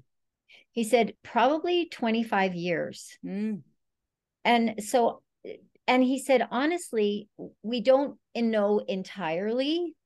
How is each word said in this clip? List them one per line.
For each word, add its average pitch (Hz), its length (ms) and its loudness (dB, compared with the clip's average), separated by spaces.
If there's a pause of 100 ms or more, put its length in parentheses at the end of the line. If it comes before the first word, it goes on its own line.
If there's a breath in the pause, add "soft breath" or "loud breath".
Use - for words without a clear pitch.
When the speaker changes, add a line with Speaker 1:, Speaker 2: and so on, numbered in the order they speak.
(720 soft breath)
Speaker 1:
He 233 120 -2
said, 226 380 2
"Probably 320 680 0
twenty-five 220 640 -2
years." 160 680 -6
Speaker 2:
Mm. 196 380 -6 (800)
Speaker 1:
And 226 400 2
so, - 380 0 (640)
and 254 160 4
he 254 160 0
said, 247 300 2
"Honestly, 226 800 -2 (320)
we 233 200 -4
don't 262 360 4 (180)
know 214 440 2
entirely 208 1120 -4 (120)